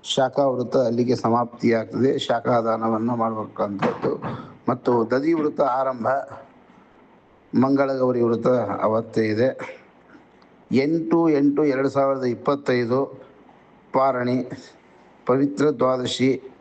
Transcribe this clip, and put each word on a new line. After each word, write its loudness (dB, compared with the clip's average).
ಶಾಖಾ 0
ವ್ರತ -2
ಅಲ್ಲಿಗೆ 2
ಸಮಾಪ್ತಿಯಾಗ್ತದೆ, 0
ಶಾಖಾ 0
ದಾನವನ್ನು -2
ಮಾಡ್ಬೇಕಂತದ್ದು. -4
ಮತ್ತು 0
ದದಿ 0
ವ್ರತ -2
ಆರಂಭ, 0
ಮಂಗಳಗೌರಿ 2
ವ್ರತ 0
ಅವತ್ತೇ 0
ಇದೆ. -2
ಎಂಟು 2
ಎಂಟು 4
ಎರಡು 2
ಸಾವಿರದ 0
ಇಪ್ಪತ್ತೈದು -2
ಪಾರಣಿ, 0
ಪವಿತ್ರ 2
ದ್ವಾದಶಿ 0